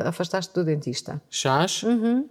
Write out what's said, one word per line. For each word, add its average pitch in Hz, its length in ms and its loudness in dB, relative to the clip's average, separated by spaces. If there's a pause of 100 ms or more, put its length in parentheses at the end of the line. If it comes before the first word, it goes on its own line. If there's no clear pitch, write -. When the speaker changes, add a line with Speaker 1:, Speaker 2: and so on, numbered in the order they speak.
Speaker 1:
a - 40 -2
afastar-te 175 440 -4
do 180 100 0
dentista. 147 680 -4
Speaker 2:
Chás? 147 540 2
Speaker 1:
Uhum, 233 480 2